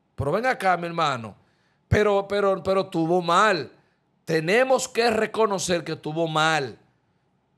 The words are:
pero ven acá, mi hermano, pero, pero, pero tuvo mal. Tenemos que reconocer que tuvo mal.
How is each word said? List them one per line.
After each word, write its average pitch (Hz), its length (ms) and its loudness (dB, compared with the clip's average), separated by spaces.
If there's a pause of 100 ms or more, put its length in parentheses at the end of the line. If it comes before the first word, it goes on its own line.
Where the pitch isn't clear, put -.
(160)
pero 143 160 -4
ven 220 160 0
acá, 196 300 0
mi 170 100 -6
hermano, 139 480 -4 (520)
pero, 208 400 2
pero, 196 360 0
pero 190 240 0
tuvo 175 340 0
mal. 175 500 2 (540)
Tenemos 214 600 2
que 233 240 0
reconocer 208 720 0
que 160 120 -8
tuvo 160 320 -4
mal. 156 520 0 (800)